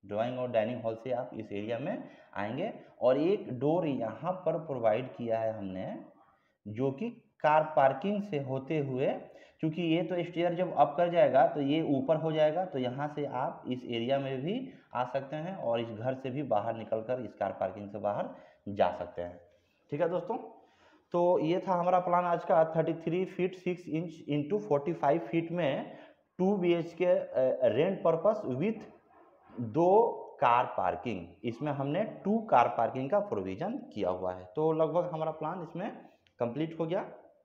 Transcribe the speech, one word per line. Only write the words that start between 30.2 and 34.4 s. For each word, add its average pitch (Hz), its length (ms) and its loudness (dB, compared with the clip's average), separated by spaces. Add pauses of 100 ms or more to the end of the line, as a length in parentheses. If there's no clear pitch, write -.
कार 123 240 6
parking। 90 640 -4 (160)
इसमें 120 280 -4
हमने 139 320 -2
टू - 360 -2
कार 123 280 4
parking 117 420 -2
का 202 100 2
provision 117 580 -4
किया 95 320 -4
हुआ 92 240 -2
है। 92 120 -12 (100)